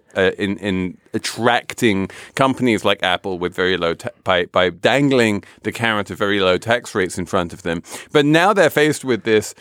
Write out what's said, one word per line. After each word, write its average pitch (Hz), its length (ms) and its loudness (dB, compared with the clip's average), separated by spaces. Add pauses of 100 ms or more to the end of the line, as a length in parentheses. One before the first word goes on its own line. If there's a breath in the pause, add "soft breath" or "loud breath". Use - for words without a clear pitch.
(160)
uh, 92 220 4
in, 98 180 -2
in 92 400 -4 (160)
attracting 113 960 0 (260 loud breath)
companies 127 480 0
like 101 200 0
Apple 90 360 -2
with 87 160 -4
very 92 220 0
low 85 160 -2
ta-, - 160 -10 (160)
by, 90 220 2
by 90 240 2
dangling 117 720 2 (200 loud breath)
the 107 80 -4
carrot 110 380 -2
of 90 60 -8
very 101 240 0
low 92 160 4
tax 120 380 -2
rates 92 240 -2
in 87 80 -6
front 87 260 -4
of - 100 -18
them. 85 200 -4 (280 loud breath)
But 147 140 4
now 165 300 4
they're 175 160 4
faced 151 340 0
with 120 200 -2
this 107 360 2